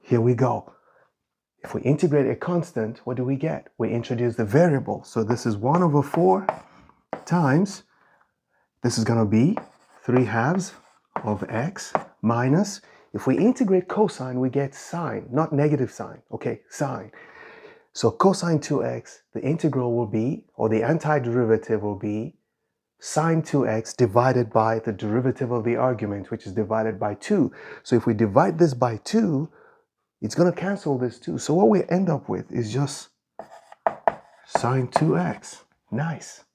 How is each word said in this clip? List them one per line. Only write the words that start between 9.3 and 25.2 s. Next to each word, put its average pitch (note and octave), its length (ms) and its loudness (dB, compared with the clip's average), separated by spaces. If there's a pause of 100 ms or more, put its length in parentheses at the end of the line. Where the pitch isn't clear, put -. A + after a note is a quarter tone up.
three B2+ 220 4
halves B2+ 480 0 (500)
of G#2 260 -2
x - 420 -6 (300)
minus, C3 580 2 (340)
if - 140 -4
we C3 100 4
integrate F#3+ 500 2
cosine, C3 520 -2
we C3 100 2
get C#3 240 -2
sine, C3 580 -8
not D#3 200 0
negative D3 400 2
sine, - 300 -14 (100)
okay, A#2 380 -6
sine. A#2 420 -8 (800)
So - 180 2
cosine E3+ 500 2
two C#3+ 260 -2
x, - 380 -10 (100)
the A2+ 80 -6
integral C3+ 540 0
will A#2+ 120 0
be, A2 380 -2 (100)
or A2 140 0
the G#2+ 120 2
antiderivative A#2 1000 0
will G#2 140 -4
be G#2+ 400 -6 (640)
sine D#3+ 420 0
two C3+ 260 0
x A2 260 -4
divided A#2+ 580 2
by A2+ 280 2
the A2 140 -4
derivative A#2+ 580 -2